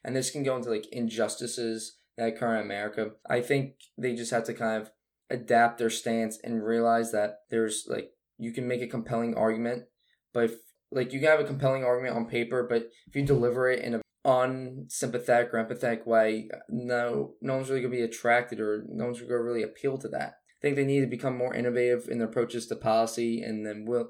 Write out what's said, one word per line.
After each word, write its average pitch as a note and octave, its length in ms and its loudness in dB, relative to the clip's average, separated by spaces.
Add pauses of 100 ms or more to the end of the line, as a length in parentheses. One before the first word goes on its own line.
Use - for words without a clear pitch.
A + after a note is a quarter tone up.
And B2 100 -6
this C3 160 -2
can D3 120 -6
go C3 140 0
into, A#2+ 120 -6
like, G#2+ 240 -2
injustices A2+ 1040 -4 (200)
that A#2 120 0
occur A2+ 280 0
in G#2 60 -2
America. G#2 500 -4 (180)
I B2 100 2
think C#3 360 0 (200)
they B2 180 -2
just A#2 180 -6
have A#2 120 2
to A#2 100 -4
kind A2 280 -2
of G#2+ 80 -14 (400)
adapt A#2 480 4
their A#2 100 2
stance A2+ 540 0
and A#2 220 -2
realize A#2 480 4
that G#2 360 0
there's, A2 400 0
like, - 240 -6 (240)
you A#2 160 -8
can B2 140 -4
make B2 160 -2
a A#2+ 60 -4
compelling A#2 460 -2
argument, A#2 500 0 (480)
but A#2+ 120 2
if, A2+ 120 0 (340)
like, B2+ 220 -2
you C3+ 80 -4
can D#3 80 6
have D#3 120 8
a D3 40 2
compelling C3+ 400 2
argument B2 320 0
on A#2 100 -2
paper, A#2+ 420 0
but A#2 220 0 (160)
if - 80 -20
you C#3+ 100 2
deliver B2+ 460 4
it B2 100 2
in A#2 140 -2
a A2 60 -2 (240)
unsympathetic B2+ 1300 2
or A2+ 100 2
empathetic A#2 420 -2
way, A2 440 4 (180)
no, B2 720 -2
no C3+ 140 -2
one's C3 160 -2
really C3+ 100 0
gonna A#2+ 140 -2
be A#2+ 80 0
attracted A#2 580 0
or G#2+ 280 -2
no A#2+ 180 -4
one's A#2+ 160 -6
gonna A#2+ 180 -2
really A#2 220 0
appeal C3+ 340 -2
to - 120 -8
that. - 260 -6 (240)
I - 20 -20
think C#3+ 140 0
they C#3 100 2
need C#3 160 4
to C3+ 60 2
become B2+ 300 -4
more B2 180 -2
innovative B2 540 2
in A#2+ 100 -4
their A#2 80 0
approaches A2+ 400 -2
to A#2 100 -4
policy A2+ 640 2
and G#2+ 240 -6
then G#2+ 200 -8
wi-, A#2+ 260 0